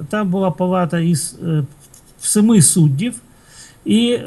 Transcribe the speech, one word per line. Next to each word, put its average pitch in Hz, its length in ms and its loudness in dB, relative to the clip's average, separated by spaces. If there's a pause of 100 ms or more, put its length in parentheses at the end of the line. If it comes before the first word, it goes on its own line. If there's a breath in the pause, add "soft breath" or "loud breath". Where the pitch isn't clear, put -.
там 214 200 -2
була 190 220 0
палата 180 480 -2
із, 165 360 -2 (120)
е, 151 160 -2 (580)
семи 214 400 4
суддів, 156 520 2 (720 loud breath)
і 233 420 2